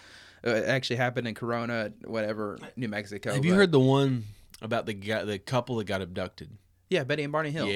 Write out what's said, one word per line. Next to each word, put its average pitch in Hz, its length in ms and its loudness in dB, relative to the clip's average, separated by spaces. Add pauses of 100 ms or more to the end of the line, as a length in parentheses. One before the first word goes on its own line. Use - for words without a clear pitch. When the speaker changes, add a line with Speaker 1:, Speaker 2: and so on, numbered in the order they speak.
(460)
Speaker 1:
Uh, 120 40 2
it 107 160 2
actually 127 300 0
happened 120 320 0
in 110 60 -6
Corona, 117 580 -4 (120)
whatever, 107 540 -4 (180)
New 123 120 -4
Mexico, 104 460 -6
Speaker 2:
Have 139 100 2
you 175 80 6
Speaker 1:
but 185 40 8
Speaker 2:
heard 196 160 6
the 143 80 8
one 131 440 4 (380)
about 110 240 -2
the 107 80 -4
guy, 101 300 -2
the 104 140 -2
couple 123 380 -2
that 110 80 -2
got 95 160 -2
abducted? 92 500 -8 (400)
Speaker 1:
Yeah, 165 140 0
Betty 147 180 -2
and 143 80 -4
Barney 151 200 -2
Hill. 151 160 -4
Speaker 2:
Yeah, 101 100 0